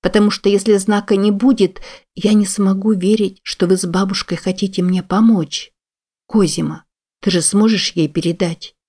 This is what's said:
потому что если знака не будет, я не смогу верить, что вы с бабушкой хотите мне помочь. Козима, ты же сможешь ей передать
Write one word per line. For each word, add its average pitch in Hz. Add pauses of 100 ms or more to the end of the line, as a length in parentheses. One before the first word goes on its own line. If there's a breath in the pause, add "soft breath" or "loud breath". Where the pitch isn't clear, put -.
потому 208
что -
если 202
знака 202
не 196
будет, 208 (340 loud breath)
я 202
не 208
смогу 196
верить, 196
что -
вы 185
с 185
бабушкой 185
хотите 185
мне 185
помочь. 196 (540)
Козима, 165 (360)
ты 202
же 180
сможешь 208
ей 160
передать 170 (140)